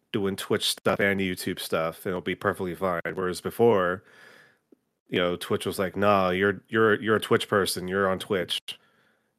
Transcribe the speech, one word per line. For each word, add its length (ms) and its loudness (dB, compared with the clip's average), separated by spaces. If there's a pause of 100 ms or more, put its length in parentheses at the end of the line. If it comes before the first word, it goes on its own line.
(120)
doing 240 -2
Twitch 340 -2
stuff 300 0
and 200 2
YouTube 400 -4
stuff, 460 -2
and 60 -4
it'll 100 -4
be 120 -4
perfectly 400 -2
fine. 280 -2 (120)
Whereas 280 -4
before, 600 2 (1080)
you 80 0
know, 180 0
Twitch 300 -4
was 120 -6
like, 180 -2
"Nah, 340 4
you're, 380 2
you're, 320 4
you're 160 2
a 40 2
Twitch 280 2
person. 400 0
You're 200 2
on 100 0
Twitch," 420 -2 (800)